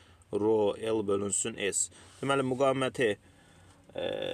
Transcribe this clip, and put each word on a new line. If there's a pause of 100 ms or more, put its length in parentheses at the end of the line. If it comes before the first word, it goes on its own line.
(300)
rho
L
bölünsün (160)
S. (300)
Deməli,
müqaməti, (880)
e, (300)